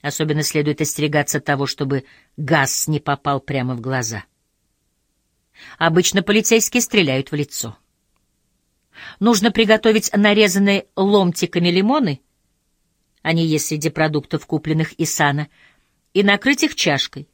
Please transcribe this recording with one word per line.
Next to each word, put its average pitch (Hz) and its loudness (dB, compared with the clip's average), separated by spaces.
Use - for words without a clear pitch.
Особенно 151 -2
следует 147 -2
остерегаться 147 -2
того, 139 -2
чтобы 135 -4
газ 147 0
не 151 -2
попал 139 -4
прямо 127 -4
в 120 -10
глаза. 117 -6
Обычно 175 0
полицейские 220 0
стреляют 139 -2
в 151 -6
лицо. 143 -8
Нужно 214 2
приготовить 220 2
нарезанные 202 4
ломтиками 180 2
лимоны, 196 0
они 165 2
есть 156 0
среди 156 -4
продуктов, 151 -4
купленных 156 -4
Исана, 151 0
и 196 2
накрыть 202 2
их 311 -2
чашкой. 143 -2